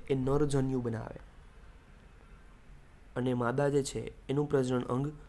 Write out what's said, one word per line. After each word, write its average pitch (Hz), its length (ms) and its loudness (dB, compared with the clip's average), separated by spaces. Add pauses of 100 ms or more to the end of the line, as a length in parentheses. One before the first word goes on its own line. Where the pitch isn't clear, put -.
એ 139 80 2
નરજન્યુ 135 640 2
બનાવે 113 400 -6 (2000)
અને 127 180 0
માદા 123 340 2
જે 139 140 2
છે 113 200 -6 (260)
એનું 143 200 0
પ્રજનન 127 400 2
અંગ 131 180 0 (220)